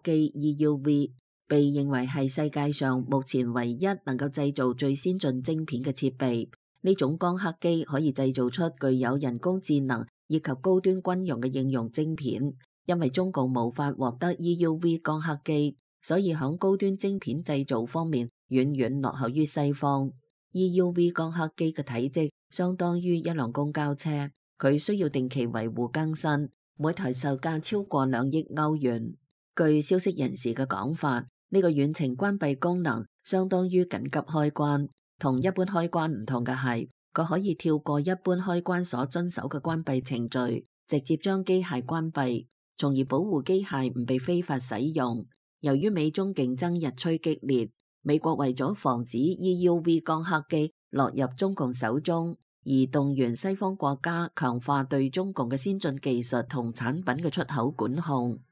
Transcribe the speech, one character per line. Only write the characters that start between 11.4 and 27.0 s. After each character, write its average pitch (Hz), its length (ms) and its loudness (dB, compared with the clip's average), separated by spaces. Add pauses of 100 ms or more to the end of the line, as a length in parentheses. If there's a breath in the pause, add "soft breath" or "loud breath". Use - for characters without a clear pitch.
嘅 131 100 0
應 135 200 0
用 117 200 -2
晶 156 240 -2
片。 135 380 -2 (320 soft breath)
因 175 140 2
為 147 100 2
中 185 220 0
共 131 200 0
無 120 200 0
法 143 200 -2
獲 127 280 -2
得 175 160 0
E 170 240 0
U 165 160 2
V 165 240 0
光 156 200 -2
刻 156 240 -4
機， 147 320 0 (260)
所 165 160 0
以 190 180 2
響 147 220 -2
高 190 200 2
端 196 200 0
晶 196 220 -2
片 123 240 -4
製 139 220 0
造 117 200 0
方 165 200 -2
面 127 240 0 (200)
遠 127 200 4
遠 135 320 0
落 131 100 0
後 135 180 -2
於 151 160 2
西 143 280 0
方。 139 380 0 (400)
E 185 220 0
U 180 180 4
V 175 200 4
光 165 200 -2
刻 165 240 -2
機 160 160 0
嘅 - 120 -6
體 123 260 -2
積 151 220 0 (180)
相 180 260 -2
當 175 240 0
於 175 180 2
一 160 60 -4
輛 156 280 -2
公 147 200 -2
交 147 240 0
車， 143 340 -2 (300)
佢 147 180 4
需 208 220 0
要 160 100 2
定 131 200 -2
期 127 180 -2
維 113 240 -2
護 117 160 -2
更 156 280 -2
新， 147 340 0 (280)
每 156 140 0
台 127 220 -2